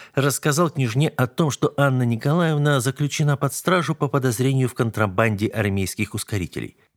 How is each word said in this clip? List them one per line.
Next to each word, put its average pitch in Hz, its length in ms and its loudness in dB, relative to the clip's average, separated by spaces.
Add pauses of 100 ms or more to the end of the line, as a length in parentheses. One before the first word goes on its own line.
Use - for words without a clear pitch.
(140)
рассказал 143 560 0
княжне 135 380 0
о - 180 0
том, 156 240 0
что - 260 -2
Анна 131 280 2
Николаевна 147 720 2
заключена 143 580 0
под 135 180 -2
стражу 170 420 0
по 151 100 0
подозрению 131 600 2
в - 60 -6
контрабанде 107 720 0
армейских 98 680 -2
ускорителей. 87 640 -6 (200)